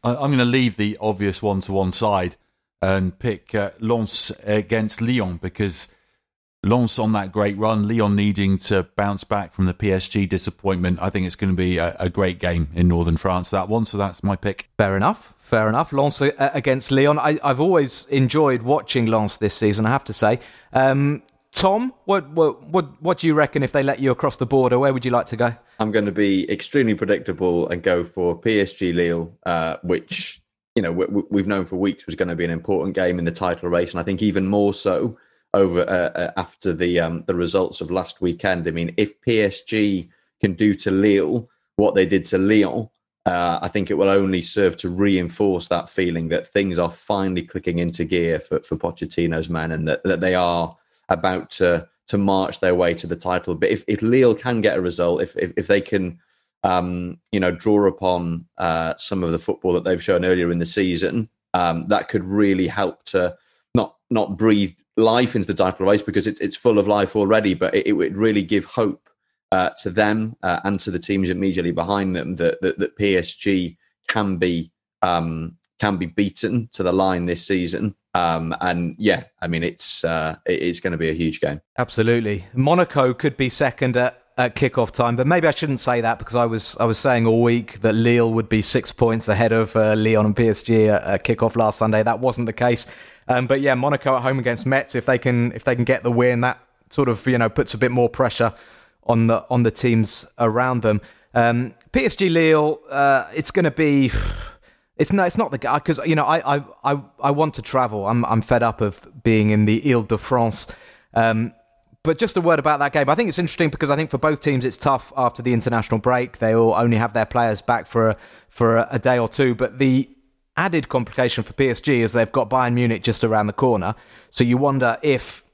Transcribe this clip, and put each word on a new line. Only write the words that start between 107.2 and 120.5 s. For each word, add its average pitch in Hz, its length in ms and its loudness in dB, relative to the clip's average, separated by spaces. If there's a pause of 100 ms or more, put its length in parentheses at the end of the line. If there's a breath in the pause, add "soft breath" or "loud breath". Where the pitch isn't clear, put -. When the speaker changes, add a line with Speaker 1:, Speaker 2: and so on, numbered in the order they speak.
Speaker 2:
want 147 240 0
to 120 60 -10
travel. 107 460 -2
I'm, 117 180 2
I'm 110 160 0
fed 120 220 2
up 110 160 0
of 101 280 -4 (160)
being 110 260 4
in 107 160 4
the 107 160 2 (100)
Ile-de-France. 117 760 0 (480 loud breath)
Um, 113 380 0 (500)
but 156 160 0
just 226 180 0
a 180 40 0
word 165 180 4
about 151 200 0
that 143 140 0
game. 143 160 2
I 151 60 4
think 226 120 0
it's 175 120 -4
interesting 170 300 0
because 139 200 -2
I 143 60 4
think 156 160 -4
for 131 80 -4
both 156 200 0
teams 135 240 0
it's 127 140 -4
tough 135 400 -2
after 123 240 0
the 123 120 0
international 113 460 0
break. 123 380 -2
They 110 160 2
all 113 220 4
only 117 220 2
have 113 160 -2
their 110 120 0
players 117 360 0
back - 260 -2
for 113 240 2
a, 104 60 -4 (300 loud breath)
for 113 300 2
a, 117 140 2
a 131 80 -2
day 127 180 2
or 117 100 0
two. 127 280 2
But 120 240 -4
the 131 280 2 (480)